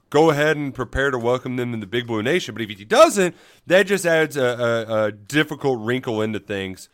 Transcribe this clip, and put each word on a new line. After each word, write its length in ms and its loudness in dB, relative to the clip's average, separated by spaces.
go 180 6
ahead 260 2
and 200 -6
prepare 340 -2
to 80 -2
welcome 380 -2
them 180 -4
in 60 -6
the 80 -10
Big 180 -4
Blue 160 -4
Nation. 320 -2
But 80 -8
if 80 -8
he 160 -14
doesn't, 500 4
that 220 4
just 180 -2
adds 320 2
a, 60 0
a, 180 0
a 60 -2
difficult 680 -2
wrinkle 420 -2
into 180 -2
things 540 -8